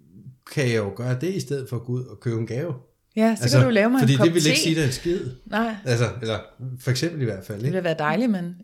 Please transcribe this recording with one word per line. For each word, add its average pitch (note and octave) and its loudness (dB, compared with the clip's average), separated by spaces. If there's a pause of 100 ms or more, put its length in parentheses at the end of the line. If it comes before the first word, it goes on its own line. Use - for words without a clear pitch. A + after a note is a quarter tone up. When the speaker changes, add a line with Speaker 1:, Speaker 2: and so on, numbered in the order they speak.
(540)
Speaker 1:
kan C#3 0
jeg A2+ 2
jo G2+ -2
gøre B2 -4
det, F3 -2
i G3 -2
stedet C3+ -6
for B2 -6
at A2+ -6
gå B2 -6
ud B2 -4
og G#2+ -18
købe A2+ -4
en A2+ -4
gave. C3 -4 (420)
Speaker 2:
Ja, A3 4
så - -6
Speaker 1:
Altså, - 4
Speaker 2:
kan C4 8
du B3 2
lave G#3+ 4
mig B3+ 2
en C4 2
Speaker 1:
fordi A3+ 6
Speaker 2:
kop - 6
Speaker 1:
det E3 4
vil E3 4
ikke - 4
Speaker 2:
te. - 2
Speaker 1:
sige D#3+ 2
dig D#3+ 2
en B2+ 2
skid. F3 -4 (160)
Speaker 2:
Nej. A3 -2 (100)
Speaker 1:
Altså, A#2+ 2 (120)
eller A2 -4 (400)
for - -2
eksempel D#3 -2
i B2+ 0
hvert G2 -6
fald, G#2 -10
Speaker 2:
Det A2+ -6
Speaker 1:
ikke? D3+ 0
Speaker 2:
ville F#3 -2
være D#3+ -2
dejligt, E3 0
men F3 -4